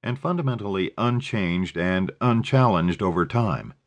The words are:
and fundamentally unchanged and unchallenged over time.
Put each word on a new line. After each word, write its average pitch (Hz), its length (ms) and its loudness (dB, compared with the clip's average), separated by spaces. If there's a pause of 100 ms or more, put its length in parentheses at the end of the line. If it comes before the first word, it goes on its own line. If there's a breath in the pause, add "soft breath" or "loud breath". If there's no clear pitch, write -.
and 123 160 -6
fundamentally 117 760 -2
unchanged 98 800 -2
and 92 340 0 (100)
unchallenged 110 800 2
over 87 240 2
time. 76 480 -2 (120)